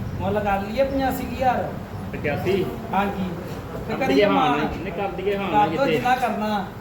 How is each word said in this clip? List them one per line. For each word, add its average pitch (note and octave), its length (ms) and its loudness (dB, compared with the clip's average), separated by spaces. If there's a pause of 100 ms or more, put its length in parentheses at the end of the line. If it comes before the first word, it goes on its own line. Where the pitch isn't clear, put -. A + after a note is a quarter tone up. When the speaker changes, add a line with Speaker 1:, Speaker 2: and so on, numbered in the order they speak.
(200)
Speaker 1:
ਮੁੱਲ G3 200 0
ਕਰ G3 220 2
ਲਈਏ A3+ 220 0
ਪਚਾਸੀ C4+ 520 0
ਹਜ਼ਾਰ। B3 380 2 (400)
Speaker 2:
ਪਚਾਸੀ? D#3+ 520 0 (280)
Speaker 1:
ਹਾਂਜੀ। F#3+ 360 0 (580)
ਤੇ A3 60 -4
Speaker 2:
ਕਰ - 60 -4
Speaker 1:
ਕਰੀਏ G3 160 2
Speaker 2:
ਦਈਏ G3+ 100 8
ਹਾਂ G3 60 4
Speaker 1:
ਮਾਣ। D#3 260 4
Speaker 2:
ਨਾ? D3+ 60 0 (200)
ਨਹੀਂ, F#3+ 100 -6
ਕਰ G3+ 140 -2
ਦਈਏ F#3 300 -2
ਹਾਂ G3 100 -2
Speaker 1:
ਕਰ G#3 60 0
Speaker 2:
ਨਾ G#3 140 6
Speaker 1:
ਦਿਓ - 100 -2
Speaker 2:
ਜਿੱਥੇ। C4+ 140 2
Speaker 1:
ਜਿੰਨਾ B3 240 2
ਕਰਨਾ। G#3+ 500 0 (160)